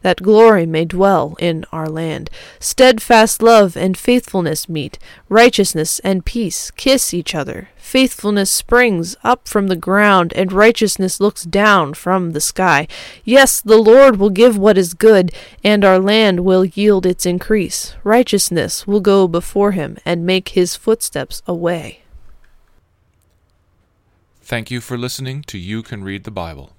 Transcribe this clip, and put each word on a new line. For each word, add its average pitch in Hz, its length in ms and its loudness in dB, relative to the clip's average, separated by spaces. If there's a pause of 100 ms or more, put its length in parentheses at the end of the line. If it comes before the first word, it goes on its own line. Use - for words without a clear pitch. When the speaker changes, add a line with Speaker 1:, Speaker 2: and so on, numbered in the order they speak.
Speaker 1:
that 185 220 -2
glory 214 420 6
may 160 200 -2
dwell 170 560 0
in 170 320 -4
our 160 160 -8
land. 156 420 -10 (300)
Steadfast 226 800 2
love 220 340 4
and 185 220 -4
faithfulness 185 720 -2
meet, 156 280 -10 (320)
righteousness 196 720 2
and 190 260 -4
peace - 460 -8
kiss - 420 -2
each 175 220 -8
other. - 420 -10
Faithfulness 208 720 -2
springs 208 760 0
up 247 240 -2
from 202 180 -2
the 190 80 -2
ground, 190 600 0
and 185 180 -2
righteousness 202 680 0
looks 208 220 -2
down 185 520 0
from 180 360 -4
the 151 100 -8
sky. 160 460 -2 (380)
Yes, 262 360 2
the 220 160 4
Lord 226 440 6
will 202 100 2
give 220 260 4
what 196 220 4
is 175 160 -2
good, 196 380 4 (320)
and 208 200 2
our 190 140 4
land 202 420 2
will 185 240 2
yield 196 400 0
its 180 220 -2
increase. 180 800 -4
Righteousness 202 840 -2
will 202 140 0
go 190 260 2
before 196 460 -2
him 170 340 -8
and 170 180 -4
make 185 260 -2
his 180 260 -2
footsteps - 680 -6
a 180 100 -8
way. 170 480 -8 (2500)
Speaker 2:
Thank 117 280 -10
you 123 100 -8
for 123 160 -12
listening 131 520 -10
to 101 100 -14
You 104 240 -10
Can 101 220 -14
Read 98 180 -12
the 113 80 -16
Bible. 82 480 -14